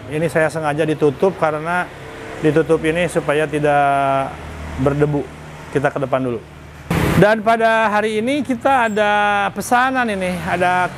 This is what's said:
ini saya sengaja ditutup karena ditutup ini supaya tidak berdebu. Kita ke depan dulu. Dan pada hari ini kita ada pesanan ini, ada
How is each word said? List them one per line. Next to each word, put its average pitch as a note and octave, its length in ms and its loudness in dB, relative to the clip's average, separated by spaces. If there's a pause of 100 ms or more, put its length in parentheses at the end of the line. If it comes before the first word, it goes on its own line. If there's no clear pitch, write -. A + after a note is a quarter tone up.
ini D3+ 240 -2
saya D#3+ 160 2
sengaja D#3 400 -2
ditutup D#3 480 2
karena D#3+ 480 -2 (560)
ditutup D#3 480 2
ini E3+ 240 0
supaya D3+ 320 0
tidak C#3 880 2 (480)
berdebu. C#3+ 400 2 (560)
Kita C#3 160 0
ke - 80 -6
depan C3 240 -2
dulu. A#2+ 160 -4 (760)
Dan G#3 240 6
pada A3+ 480 2
hari G#3+ 320 0
ini C4+ 240 0
kita A#3+ 480 0
ada G#3 200 2 (440)
pesanan B3 480 0
ini, F#3 400 -2
ada F3+ 400 2 (140)